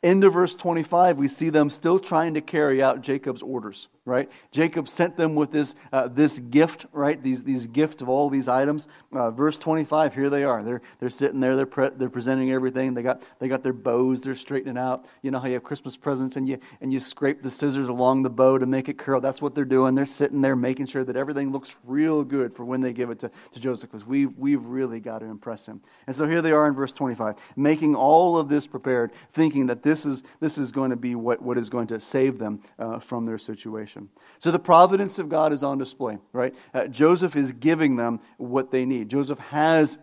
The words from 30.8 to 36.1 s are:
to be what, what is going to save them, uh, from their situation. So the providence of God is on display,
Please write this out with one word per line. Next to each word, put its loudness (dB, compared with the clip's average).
to -2
be -6
what, -2
what -2
is -4
going -4
to -6
save 0
them, -6
uh, -8
from -8
their -6
situation. -14
So 0
the 2
providence 6
of -6
God 2
is -4
on -2
display, -6